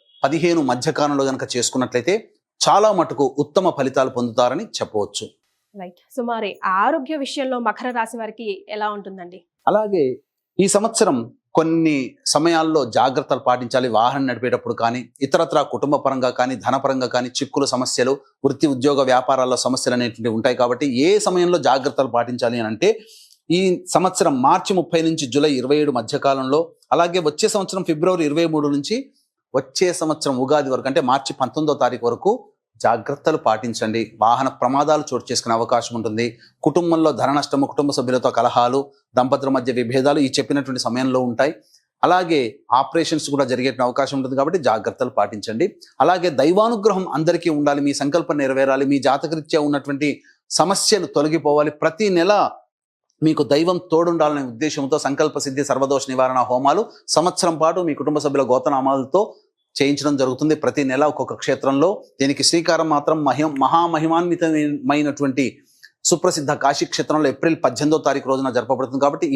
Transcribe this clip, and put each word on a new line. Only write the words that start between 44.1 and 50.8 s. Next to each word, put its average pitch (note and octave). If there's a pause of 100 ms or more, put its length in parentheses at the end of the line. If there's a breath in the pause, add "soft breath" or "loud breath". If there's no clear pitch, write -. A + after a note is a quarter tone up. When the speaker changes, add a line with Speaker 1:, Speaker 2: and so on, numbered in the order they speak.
Speaker 1:
ఉంటుంది C3
కాబట్టి D#3+ (100)
జాగ్రత్తలు A2
పాటించండి. A2 (260 loud breath)
అలాగే F3
దైవానుగ్రహం F#3+ (120)
అందరికీ E3
ఉండాలి, C#3+
మీ C#3+
సంకల్పం D#3
నెరవేరాలి, C3+
మీ C#3
జాతకరీత్యా D3
ఉన్నటువంటి C#3+ (280 soft breath)
సమస్యలు F#3